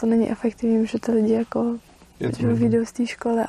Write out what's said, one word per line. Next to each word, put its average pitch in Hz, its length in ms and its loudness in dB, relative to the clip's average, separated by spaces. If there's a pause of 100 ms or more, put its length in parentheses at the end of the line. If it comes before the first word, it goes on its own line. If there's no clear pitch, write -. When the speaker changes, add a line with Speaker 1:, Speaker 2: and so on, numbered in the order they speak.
Speaker 1:
to 233 40 -2
není 226 260 2
efektivní, 226 560 0
že 226 120 -4
ty - 120 -4
lidi 220 220 2
jako 226 320 -2 (540)
Speaker 2:
Je - 100 -2
to - 120 -6
Speaker 1:
že 240 60 0
Speaker 2:
možný. 233 220 2
Speaker 1:
vyjdou 226 160 2
z - 60 -16
té 240 160 -2
školy 233 420 -2